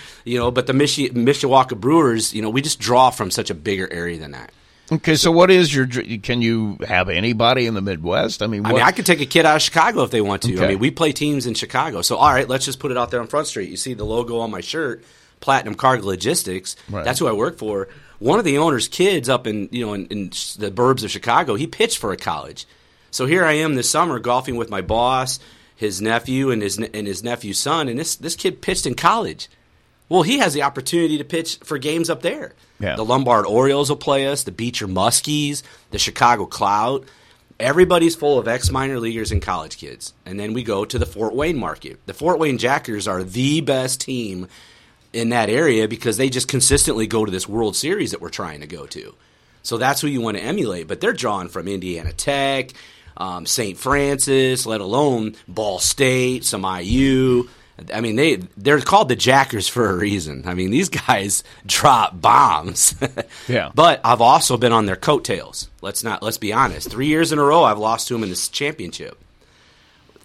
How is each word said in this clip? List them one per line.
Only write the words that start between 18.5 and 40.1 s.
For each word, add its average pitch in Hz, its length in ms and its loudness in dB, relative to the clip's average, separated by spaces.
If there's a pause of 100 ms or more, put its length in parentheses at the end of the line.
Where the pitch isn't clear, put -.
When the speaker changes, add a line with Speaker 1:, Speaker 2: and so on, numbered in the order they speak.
Speaker 1:
owner's 147 300 0
kids 175 400 0
up 127 180 0
in, 107 260 -4
you 120 140 -6
know, 104 80 -6
in, 98 120 -8
in 101 220 -8 (300)
the 101 160 -6
burbs 123 300 2
of 98 60 -6
Chicago, 120 440 0
he 120 120 -4
pitched - 320 -2
for 101 140 -4
a 90 40 -4
college. 78 500 -8 (460)
So 127 140 -2
here 175 180 2
I 156 100 4
am 156 200 0
this 123 160 0
summer 156 280 0
golfing 123 380 -2
with 113 140 -6
my 98 120 -4
boss, 127 560 0 (380)
his 101 260 -4
nephew, 127 480 0
and 113 120 0
his 98 180 -4
ne-, 113 120 -6
and 104 140 -8
his 95 160 -8
nephew's 117 360 -6
son, 151 300 -2
and 117 100 -6
this, 160 180 -6
this 165 200 -8
kid - 240 -4
pitched - 260 -4
in 127 80 -2
college. 180 540 -2 (600)
Well, 180 120 4
he 233 160 2
has 196 140 2
the 143 100 -2
opportunity 151 560 0
to 143 60 -8
pitch 165 380 -6
for 151 160 -6
games 151 320 -2
up 156 120 -4
there. 254 320 -6 (260)
Speaker 2:
Yeah. 85 160 -4
Speaker 1:
The 113 80 -2
Lombard 120 420 4
Orioles 139 440 4
will 147 60 -2
play 139 300 0
us, 139 160 -2
the - 80 -8
Beecher 110 380 -6
Muskies, 143 720 0 (300)
the 107 60 -6
Chicago 113 480 2
Clout. 107 580 0 (560)
Everybody's 165 560 4
full 147 220 2
of 107 100 -2
ex-minor 131 500 0
leaguers 113 340 -4
and 101 80 0
college 82 380 -6
kids. - 340 -16 (140)